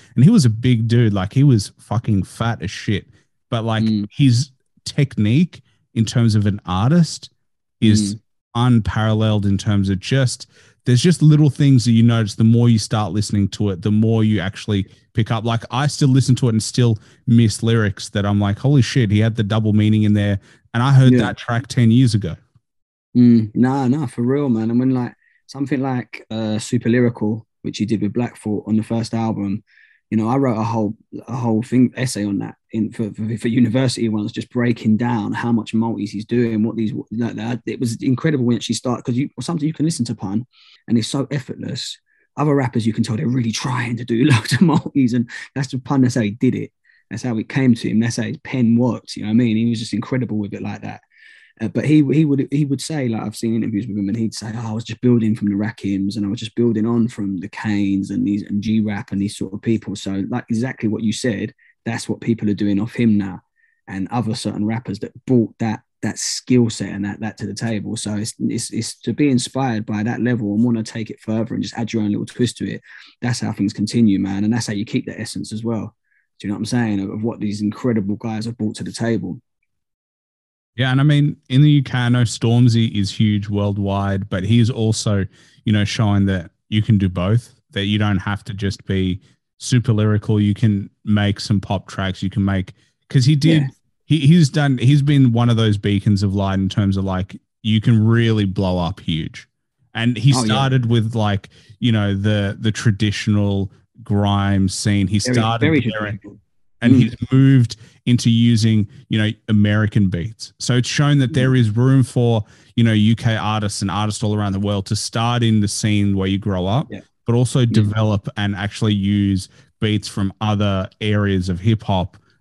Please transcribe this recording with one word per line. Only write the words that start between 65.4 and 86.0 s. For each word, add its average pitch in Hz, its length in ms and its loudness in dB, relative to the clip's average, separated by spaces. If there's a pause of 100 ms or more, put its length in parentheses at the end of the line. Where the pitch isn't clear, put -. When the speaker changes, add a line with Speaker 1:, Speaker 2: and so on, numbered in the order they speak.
Speaker 2:
that, 113 240 -4 (180)
that - 160 -6
skill 120 520 0
set 98 180 -8
and 98 160 -8
that, 101 160 -8
that 107 180 -10
to 107 80 -8
the 98 80 -10
table. 104 420 -6
So 104 200 -6
it's, 107 240 -8
it's, 113 320 -6
it's - 300 -8
to 117 100 -4
be 147 180 0
inspired 120 560 -2
by 107 160 -4
that 117 180 -4
level 110 360 -2
and 113 80 2
wanna 117 180 0
take 110 260 -10
it - 120 -16
further 110 340 -4
and - 80 -4
just 107 160 -8
add 113 140 -6
your 113 100 -2
own 104 80 -2
little 113 160 -4
twist - 300 -4
to 98 120 -8
it. 113 140 -10 (400)
That's 120 160 -4
how 107 140 -6
things 101 200 -2
continue, 107 460 2
man, 98 240 -4
and 107 100 0
that's 123 140 -2
how 113 60 -6
you 101 120 -6
keep - 220 -4
the 85 140 -10
essence 104 320 -10
as 110 100 -10
well. 110 320 -6 (460)
Do 98 80 -10
you - 0 -
know 101 80 -6
what 95 60 -8
I'm - 20 -4
saying? 110 340 -2
Of, 98 120 -6
of 107 120 -8
what 113 160 -6
these 104 240 -6
incredible 104 540 -2
guys 113 300 -8
have 117 120 -10
brought 107 200 -4
to - 40 -12
the 92 80 -10
table. 113 500 -4 (1400)
Speaker 1:
Yeah, 127 140 0
and 135 100 2
I 139 40 4
mean, 147 320 2 (120)
in 131 140 4
the 151 80 8
U 143 140 4
K, - 120 -6
I 120 120 0
know 123 140 2
Stormzy 117 680 2
is 101 180 -2
huge 104 400 0
worldwide, 98 800 -2
but 92 140 -4
he's 113 280 4
also, 107 540 -2 (400)
you 110 80 0
know, 104 120 2
showing 101 420 2